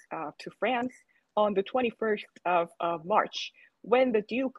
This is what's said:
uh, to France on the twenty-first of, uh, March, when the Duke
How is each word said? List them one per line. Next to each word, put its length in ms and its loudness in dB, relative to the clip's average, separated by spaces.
uh, 260 -8
to 200 -12
France 340 -2
on 180 4
the 80 2
twenty-first 640 -2
of, 240 2
uh, 220 -2
March, 500 0
when 320 2
the 100 2
Duke 360 -6